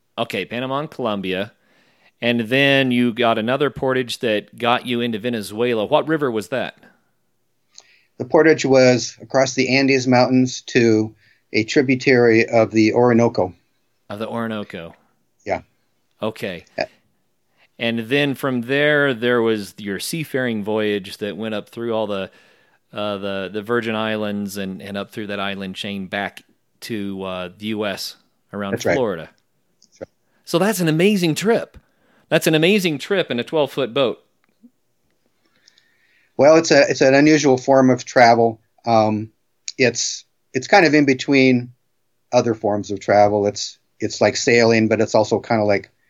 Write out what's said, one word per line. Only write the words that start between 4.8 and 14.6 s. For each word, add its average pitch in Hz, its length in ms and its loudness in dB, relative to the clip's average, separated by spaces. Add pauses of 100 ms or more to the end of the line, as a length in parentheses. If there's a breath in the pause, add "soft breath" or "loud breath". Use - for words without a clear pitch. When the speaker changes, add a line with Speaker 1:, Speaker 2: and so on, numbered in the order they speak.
Speaker 1:
you 123 140 -2
into 117 200 -4
Venezuela. 110 640 -4
What 143 240 0
river 147 200 -2
was 110 200 -6
that? 113 280 -6 (1400 soft breath)
Speaker 2:
The 127 80 -10
portage 156 400 2
was 127 580 4
across 135 320 -2
the 127 220 0
Andes 135 320 0
Mountains 127 540 2
to 110 520 2 (380)
a 110 100 0
tributary 123 840 2
of 113 240 2
the 110 220 2
Orinoco. 117 600 2 (560)
Speaker 1:
Of 101 80 -12
the 107 100 -8
Orinoco. 107 680 -10 (500)